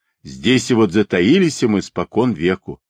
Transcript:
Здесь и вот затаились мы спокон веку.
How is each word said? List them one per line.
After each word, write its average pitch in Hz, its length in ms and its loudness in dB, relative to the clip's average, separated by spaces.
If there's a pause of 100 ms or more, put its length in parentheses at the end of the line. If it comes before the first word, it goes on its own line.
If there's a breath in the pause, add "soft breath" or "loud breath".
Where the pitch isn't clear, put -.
(220)
Здесь 76 480 -2
и 127 40 0
вот 110 180 2
затаились 110 720 2
мы 107 200 0
спокон 107 500 -4
веку. 85 580 -4